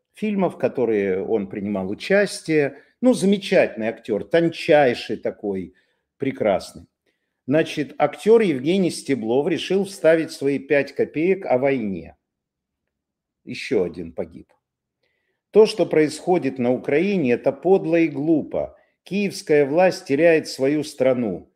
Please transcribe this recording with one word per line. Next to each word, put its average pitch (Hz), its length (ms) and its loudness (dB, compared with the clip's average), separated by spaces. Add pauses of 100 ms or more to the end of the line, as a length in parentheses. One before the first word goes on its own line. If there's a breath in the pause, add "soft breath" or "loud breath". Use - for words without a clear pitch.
(140)
фильмов, 196 400 -2
в - 40 -18
которые 104 680 -2
он 101 240 -2
принимал 98 420 -6
участие. 160 920 -2 (180 loud breath)
Ну, 247 140 4
замечательный 175 760 0
актер, 110 360 -4
тончайший 151 920 0
такой, 95 580 -6 (440)
прекрасный. - 680 -2 (600)
Значит, 147 520 -2
актер 208 440 4
Евгений 165 480 0
Стеблов 123 580 -2
решил 180 360 -2
вставить 165 460 0
свои 139 280 -2
пять 139 360 -2
копеек 170 520 -2
о 127 120 2
войне. 107 580 -4 (1300)
Еще 113 400 -2
один 85 280 -10
погиб. 85 400 -12 (1000)
То, 214 160 8
что 175 200 0
происходит 156 720 0
на 123 120 0
Украине, 147 640 0
это 117 200 0
подло 170 440 2
и 165 120 2
глупо. 135 680 -2 (280 soft breath)
Киевская 165 600 0
власть 165 420 2
теряет 156 400 4
свою 143 380 -2
страну. 120 720 -2